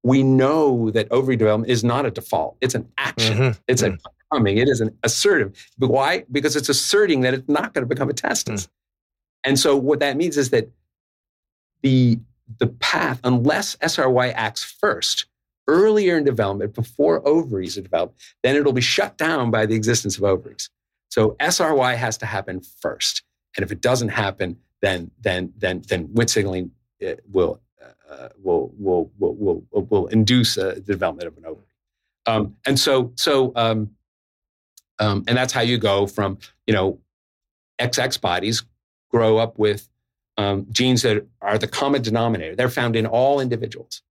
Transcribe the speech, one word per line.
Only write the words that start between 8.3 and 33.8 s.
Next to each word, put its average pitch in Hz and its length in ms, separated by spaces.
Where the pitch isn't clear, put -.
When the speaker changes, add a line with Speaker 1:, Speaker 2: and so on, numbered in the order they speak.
Speaker 2:
Mm. - 40
Speaker 1:
And 135 160
so 143 160
what 135 240
that 139 160
means 160 220
is 127 140
that 117 180
the, 127 380
the 123 80
path, 139 560
unless 127 580
S 160 180
R 131 100
Y 127 200
acts 110 340
first, - 600
earlier 190 500
in 147 60
development, 104 500
before 143 540
ovaries 104 500
are 95 40
developed, 87 380
then 131 120
it'll 143 180
be 127 80
shut - 360
down 151 340
by 110 140
the 110 100
existence 107 420
of 95 60
ovaries. - 460
So 110 300
S 170 200
R 160 160
Y 127 200
has 117 240
to 113 60
happen 98 360
first. - 420
And 98 100
if 85 60
it - 100
doesn't 120 280
happen, 98 480
then, 90 380
then, 90 380
then, 92 300
then 87 220
wnt 113 200
signaling, 92 420
uh, 90 80
will, - 300
uh, 65 200
will, 85 360
will, 90 400
will, 95 180
will, 95 540
will 98 180
induce, 113 500
uh, 95 180
the - 60
development 92 460
of 82 100
an - 80
ovary. 78 200
Um, 107 300
and 135 140
so, 135 360
so, 135 400
um, 113 360